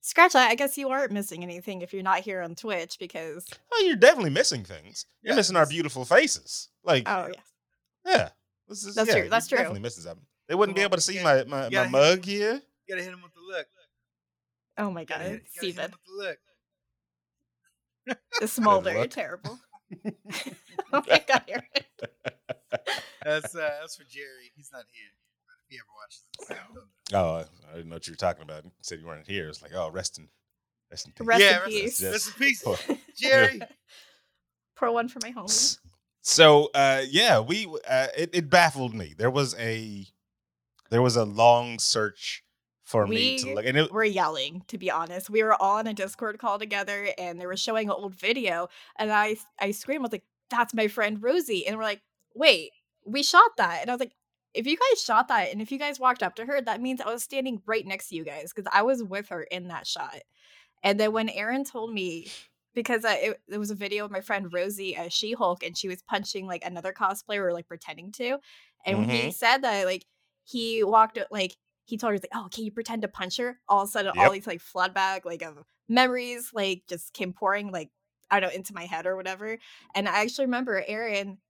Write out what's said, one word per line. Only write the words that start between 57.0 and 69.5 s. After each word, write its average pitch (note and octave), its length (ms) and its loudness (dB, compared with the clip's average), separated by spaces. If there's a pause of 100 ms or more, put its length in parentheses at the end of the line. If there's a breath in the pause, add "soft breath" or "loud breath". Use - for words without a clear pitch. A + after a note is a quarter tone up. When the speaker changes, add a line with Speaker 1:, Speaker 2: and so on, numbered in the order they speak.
Speaker 1:
I - 80 -6
was A#3 140 -6
standing C4 440 -6
right A3 200 -2
next F#3+ 220 -8
to - 80 -10
you D#3+ 80 -8
guys, D3+ 280 -12
'cause F#3+ 200 -10
I G3+ 100 6
was B3 220 2
with G3 240 -8
her E3+ 160 -8
in F3+ 240 -10
that E3+ 180 -12
shot." D3 300 -8 (680 soft breath)
And G3+ 180 2
then G#3+ 120 2
when A3 180 -2
Aaron A#3+ 340 -4
told A#3 300 -10
me, F3+ 360 -6 (440 loud breath)
because, A#3 300 -2
uh, G#3+ 160 2
it, G#3+ 280 -4
it G#3 100 -8
was G#3 140 -6
a - 40 -6
video G#3 300 -6
of G3+ 60 -12
my F#3+ 100 -6
friend G3 300 -6
Rosie F#3+ 440 -4
as E3+ 160 -10
She-Hulk, G#3+ 520 -2
and E3+ 140 -8
she G3 100 -6
was F#3 140 -10
punching, G3 440 -6
like, F3 180 -8
another F3+ 280 -8
cosplayer G3+ 560 -2
or, F3 60 0
like, E3+ 140 -10
pretending E3+ 440 -16
to. B3+ 260 -4 (480 soft breath)
And G3 140 0
when A3 100 0
he A#3+ 100 0
Speaker 2:
Mm-hmm. C4 120 -4
Speaker 1:
said B3 320 2